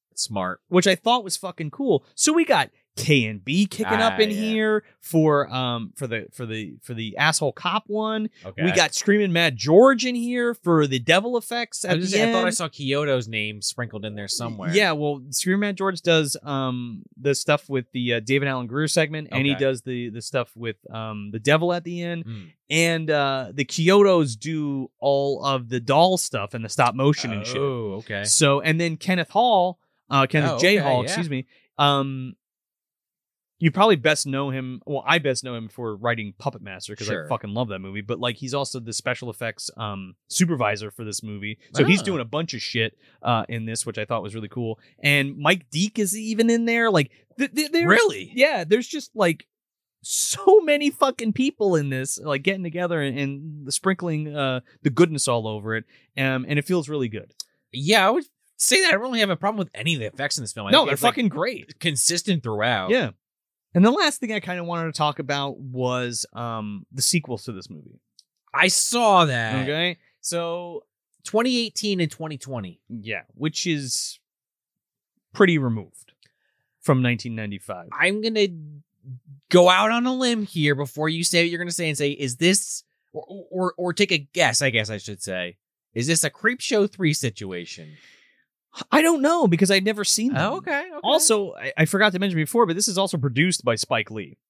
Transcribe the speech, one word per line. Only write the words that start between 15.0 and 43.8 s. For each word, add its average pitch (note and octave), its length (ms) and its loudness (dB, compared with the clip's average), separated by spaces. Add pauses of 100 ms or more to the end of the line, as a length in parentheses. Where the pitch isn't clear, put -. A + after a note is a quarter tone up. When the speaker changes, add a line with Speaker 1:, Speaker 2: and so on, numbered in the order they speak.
Speaker 2:
Screaming F#3 300 0
Mad G3+ 180 -4
George F#3+ 240 -2
does, D#3+ 400 2
um, B2+ 600 -6 (140)
the C#3 160 0
stuff - 360 -2
with C3 220 -4
the, B2 220 -2
uh, A#2 60 -2
David C3+ 280 0
Alan B2+ 180 -4
Grier D3 220 -2
segment, D#3 440 -2
and C3 140 0
he C#3+ 60 2
Speaker 1:
Okay. - 80 -2
Speaker 2:
does C3 200 0
the, A#2+ 300 -6
the A2+ 100 -12
stuff - 340 -4
with, A2+ 220 -8 (180)
um, G#2+ 360 -8
the A2 100 -8
devil D#3+ 320 2
at E3+ 120 -4
the F3 180 -8
end. E3+ 240 -6
Speaker 1:
Mm. A2+ 240 -14 (180)
Speaker 2:
And, E3 420 2
uh, C3+ 440 -2
the C#3+ 100 -2
Kyotos E3+ 760 4
do C#3+ 600 -4
all C#3 440 0
of C3 280 -2
the B2+ 100 -2
doll D#3+ 380 4
stuff G#2 340 -6
and A#2 100 -8
the A2+ 60 -8
stop A#2+ 260 2
motion C3 380 2
and G#2+ 140 -6
shit. B2+ 100 -6
Speaker 1:
Oh, B2 440 -2
okay. G#2 240 -6
Speaker 2:
So, C#3 360 4
and D#3+ 180 0
then E3 200 -2
Kenneth F#3 320 -2
Hall, F#3+ 480 2 (320)
uh, C3+ 160 4
Kenneth D3+ 260 2
Speaker 1:
Oh, B2+ 60 -4
Speaker 2:
J F#3+ 200 6
Speaker 1:
okay, - 80 0
Speaker 2:
Hall, C3 120 4
Speaker 1:
yeah. A#2+ 60 0
Speaker 2:
excuse E3 260 -2
me. C3 160 -4 (320)
Um, C#3 560 2 (1200)
you E3 120 4
probably G3+ 260 6
best D3 300 0
know C#3 240 -2
him. B2+ 360 -8
Well, C3+ 200 -6
I D#3+ 140 4
best C3+ 240 -2
know B2 100 -8
him A2+ 140 -8
for A2+ 280 -8
writing A2 400 -4
Puppet B2 260 -6
Master G2+ 340 -14
'cause G#2 120 -8
I G#2+ 40 -2
Speaker 1:
Sure. D#2+ 160 -6
Speaker 2:
fucking A2 260 -4
love A#2+ 140 -2
that F#2+ 100 -8
movie. F#2+ 220 -10
But, G#2+ 180 -6
like, A#2+ 180 -4
he's B2+ 180 -10
also C3+ 260 -6
the A2+ 120 -12
special B2 380 -6
effects, - 460 -10
um, G2 400 -10 (120)
supervisor G#2+ 600 -2
for A2+ 140 -14
this G#2+ 180 -8
movie, G#2 360 -10 (140)
so C#3+ 120 2
he's F#3 160 4
Speaker 1:
Ah. - 40 -6
Speaker 2:
doing F3+ 160 -2
a A#2 60 -6
bunch D3+ 280 -6
of A2+ 60 -8
shit, - 380 -4 (240)
uh, A#2 260 0
in A2+ 180 -8
this, A2+ 200 -6